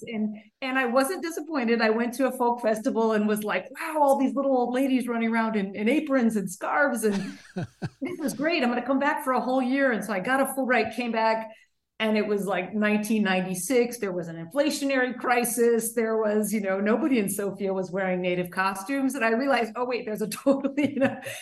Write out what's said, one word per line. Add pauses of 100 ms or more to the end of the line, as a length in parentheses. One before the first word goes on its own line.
and, (240)
and
I
wasn't
disappointed.
I
went
to
a
folk
festival
and
was
like,
"Wow,
all
these
little
old
ladies
running
around
in,
in
aprons
and
scarves.
And (180)
<laughs> (460)
this
was
great.
I'm
gonna
come
back
for
a
whole
year."
And
so
I
got
a
Fulbright,
came
back, (500)
and
it
was,
like,
nineteen
ninety-six.
There
was
an
inflationary
crisis.
There
was,
you
know,
nobody
in
Sofia
was
wearing
native
costumes.
And
I
realized,
"Oh,
wait,
there's
a
<laughs>
totally,"
you
know, (240)